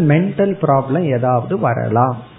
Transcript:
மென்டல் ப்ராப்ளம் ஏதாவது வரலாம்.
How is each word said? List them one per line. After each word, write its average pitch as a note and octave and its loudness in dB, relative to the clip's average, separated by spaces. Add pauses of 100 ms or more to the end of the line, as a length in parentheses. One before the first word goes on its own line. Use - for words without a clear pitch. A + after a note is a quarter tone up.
மென்டல் F#3+ 2
ப்ராப்ளம் C#3 0
ஏதாவது B2+ 0
வரலாம். A#2 0 (220)